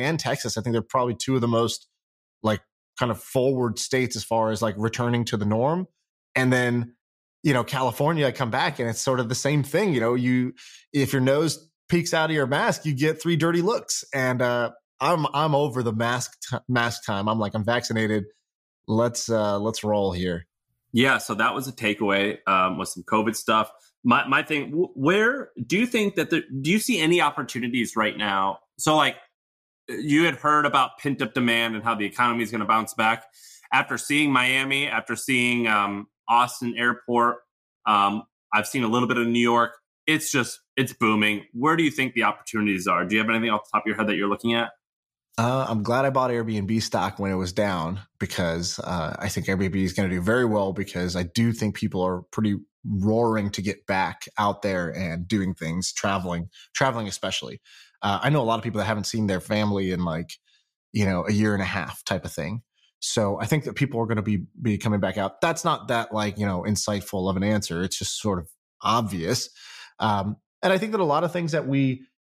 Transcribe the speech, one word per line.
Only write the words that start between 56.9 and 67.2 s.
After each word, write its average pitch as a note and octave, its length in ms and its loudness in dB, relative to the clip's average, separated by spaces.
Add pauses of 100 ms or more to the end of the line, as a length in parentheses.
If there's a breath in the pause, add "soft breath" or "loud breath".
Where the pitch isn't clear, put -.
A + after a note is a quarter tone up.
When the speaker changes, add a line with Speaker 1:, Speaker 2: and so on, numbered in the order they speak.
Speaker 1:
especially. F#2+ 520 -8 (420 loud breath)
Uh, G2+ 200 0
I B2+ 60 2
know D3 140 2
a - 20 0
lot A2+ 140 0
of G#2 40 -8
people G#2 160 -4
that G2 60 0
haven't G#2 220 -2
seen A2 200 -2
their F#2+ 140 0
family G2+ 500 0
in, F2+ 140 -2
like, E2+ 300 -4 (580)
you G#2 140 2
know, F2+ 200 0
a G#2+ 60 0
year G#2 220 4
and G2 80 0
a F#2 40 -2
half F2+ 380 -6
type - 220 -4
of - 60 -10
thing. F#2 300 -6 (380)
So G2+ 400 -2
I G#2+ 60 -4
think D3+ 180 0
that A2 100 -8
people C#3 240 -2
are A2+ 80 0
gonna A2 160 0
be, G2+ 220 0 (160)
be G#2+ 160 0
coming G#2 240 0
back F#2+ 160 0
out. G2 240 -2
That's E3+ 240 0
not B2 240 -2
that, A#2 260 0
like, G#2 240 -2
you G#2 80 0
know, F2+ 160 -2
insightful G2+ 680 -2